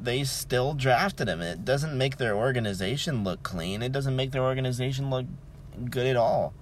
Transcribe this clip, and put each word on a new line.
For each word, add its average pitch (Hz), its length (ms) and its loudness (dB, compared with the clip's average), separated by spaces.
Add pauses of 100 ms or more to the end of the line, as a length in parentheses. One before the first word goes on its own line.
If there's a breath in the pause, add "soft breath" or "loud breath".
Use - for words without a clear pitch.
they 123 240 0
still 131 480 0
drafted 135 560 2
him. 85 140 -2
It 85 200 -4
doesn't 139 340 0
make 135 200 2
their 113 180 0
organization 113 880 0
look 92 200 -2
clean. 92 400 -4
It 127 100 -2
doesn't 135 240 0
make 131 140 -2
their 131 140 2
organization 131 680 0
look 127 160 0 (640)
good 123 160 0
at 131 100 4
all. 110 460 4